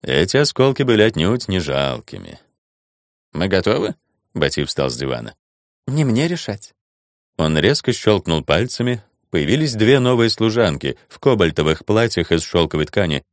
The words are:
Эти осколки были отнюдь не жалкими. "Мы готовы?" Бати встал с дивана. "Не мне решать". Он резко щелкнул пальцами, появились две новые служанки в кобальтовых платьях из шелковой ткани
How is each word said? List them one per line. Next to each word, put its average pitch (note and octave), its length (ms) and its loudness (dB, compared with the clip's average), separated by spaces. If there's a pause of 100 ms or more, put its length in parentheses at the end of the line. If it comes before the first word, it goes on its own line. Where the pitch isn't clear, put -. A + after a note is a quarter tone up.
Эти C#3+ 360 0
осколки C#3 460 2
были A#2 180 4
отнюдь G#2+ 480 0
не F#2+ 100 0
жалкими. C2+ 800 -6 (920)
"Мы F2 160 -2
готовы?" G2+ 460 0 (380)
Бати D2 300 -2
встал C#2 260 -2
с B1 60 -6
дивана. A#1+ 400 -8 (500)
"Не D3 200 0
мне B2+ 240 2
решать". D#3+ 440 -8 (640)
Он D#2 200 0
резко A#2+ 340 2
щелкнул E2+ 520 0
пальцами, A#2+ 600 -2 (260)
появились A#2 440 0
две A2+ 260 4
новые B2 300 2
служанки G#2+ 680 0 (120)
в - 100 -18
кобальтовых E2 640 2
платьях G#2+ 480 0
из E2 120 2
шелковой D#2+ 420 0
ткани D#2+ 480 -2